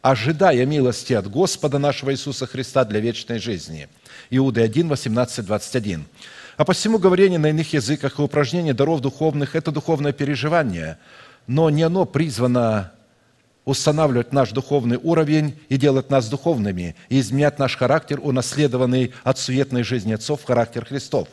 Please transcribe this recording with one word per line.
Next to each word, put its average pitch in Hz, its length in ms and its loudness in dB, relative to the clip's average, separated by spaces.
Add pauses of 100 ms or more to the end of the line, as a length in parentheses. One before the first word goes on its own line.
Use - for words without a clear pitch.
ожидая 135 640 2
милости 135 460 0
от 101 180 0
Господа 143 480 0
нашего 139 360 0
Иисуса 139 340 -6
Христа 127 380 0
для 107 160 -2
вечной 117 360 -4
жизни. 80 520 -8 (400)
Иуды 127 320 2
один, 117 260 2
восемнадцать, 123 580 -2
двадцать 101 300 -4
один. 98 300 -4 (500)
А 151 80 0
посему 214 360 2
говорение 180 380 6
на 151 120 2
иных 156 240 0
языках 135 440 -2
и - 40 -2
упражнение 147 520 0
даров 143 280 2
духовных — 143 560 -2
это 160 140 -2
духовное 147 420 -2
переживание, 135 840 -2 (500)
но 156 220 2
не 151 140 2
оно 170 220 2
призвано 120 880 0 (720)
устанавливать 139 680 0
наш 131 200 2
духовный 123 520 0
уровень 156 640 0
и 135 80 0
делать 135 340 2
нас 131 200 2
духовными, 101 680 -2 (140)
и 131 100 4
изменять 139 400 0
наш 135 160 0
характер, 135 480 0
унаследованный 127 880 0 (140)
от 131 120 2
суетной 127 460 -2
жизни 110 300 -2
отцов, 110 280 -4
в - 40 -20
характер 117 400 0
Христов. 135 480 -4